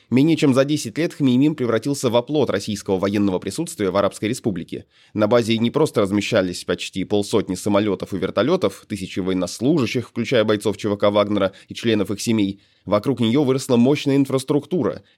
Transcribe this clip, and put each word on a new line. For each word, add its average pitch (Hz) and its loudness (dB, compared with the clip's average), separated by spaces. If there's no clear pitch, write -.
Менее 147 4
чем 147 4
за 135 4
десять 143 -4
лет 160 -2
Хмеймим 139 2
превратился 127 -2
в 110 0
оплот 127 0
российского 101 -2
военного 101 0
присутствия - -4
в 87 0
Арабской 101 0
Республике. - -6
На 107 0
базе 113 2
не 117 0
просто 143 0
размещались 98 0
почти - -6
полсотни 101 0
самолётов 101 -2
и 92 -6
вертолётов, 104 -2
тысячи 98 -8
военнослужащих, 107 -2
включая 117 0
бойцов 107 0
Ч - -4
В 101 0
К 104 2
Вагнера 101 2
и - -14
членов 107 0
их 98 -6
семей. 104 0
Вокруг 104 0
неё 120 2
выросла 131 0
мощная 135 4
инфраструктура. 135 -2